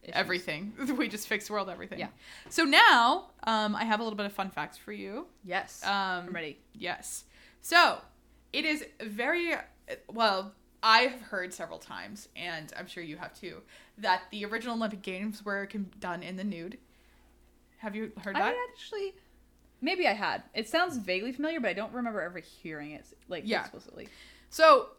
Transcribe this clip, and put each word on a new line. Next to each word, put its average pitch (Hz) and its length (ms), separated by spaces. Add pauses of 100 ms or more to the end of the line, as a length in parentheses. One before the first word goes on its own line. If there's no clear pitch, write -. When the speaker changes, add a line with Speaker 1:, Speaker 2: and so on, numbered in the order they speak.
Speaker 1:
issues. - 120
Speaker 2:
Everything. 180 640
<laughs> 254 200
We 240 120
just 208 180
fix 208 220
world 202 200
everything. 180 300
Speaker 1:
Yeah. 165 80 (420)
Speaker 2:
So 330 140
now, 302 680 (120)
um, 214 320
I - 80
have 214 160
a 233 40
little 214 140
bit 202 80
of 202 60
fun 190 180
facts - 280
for - 160
you. 208 340 (160)
Speaker 1:
Yes. 185 420
Speaker 2:
Um, 190 420
Speaker 1:
I'm 180 60
ready. 156 280 (120)
Speaker 2:
Yes. - 520 (340)
So, 330 420 (520)
it 294 100
is 302 220 (160)
very, 277 540 (540)
well, 202 460 (260)
I 220 200
have 254 200
heard 185 320
several 165 260
times, 101 560
and 160 420
I'm 185 100
sure 175 160
you 156 140
have 185 200
too, 160 240 (360)
that 208 340
the 208 140
original 226 320
Olympic 214 240
Games 196 420
were 196 240
con-, 202 320
done 180 240
in 185 140
the 185 80
nude. 175 320 (1000)
Have 214 160
you 214 180 (100)
heard 196 140
Speaker 1:
I - 20
Speaker 2:
that? 494 320
Speaker 1:
actually, 392 420 (680)
maybe 349 260
I 202 60
had. 202 300 (100)
It 220 160
sounds 330 280
vaguely 196 360
familiar, 311 260
but 226 100
I 175 40
don't 202 200
remember 233 280
ever 175 180
hearing 151 520
it, - 140 (220)
like, 175 180
Speaker 2:
Yeah. 208 160
Speaker 1:
explicitly. - 460 (420)
Speaker 2:
So, 311 500